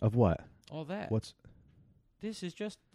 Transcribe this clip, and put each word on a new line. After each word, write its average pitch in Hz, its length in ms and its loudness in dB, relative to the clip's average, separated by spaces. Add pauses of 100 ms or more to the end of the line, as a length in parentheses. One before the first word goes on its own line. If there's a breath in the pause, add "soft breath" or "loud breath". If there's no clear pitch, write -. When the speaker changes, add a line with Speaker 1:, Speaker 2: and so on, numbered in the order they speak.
Speaker 1:
Of 107 140 2
what? 110 260 6 (300)
Speaker 2:
All - 140 -10
That. 190 260 -6
Speaker 1:
What's 110 240 -2 (880)
Speaker 2:
This 214 220 -10
is 175 120 -8
just 208 240 -8 (160)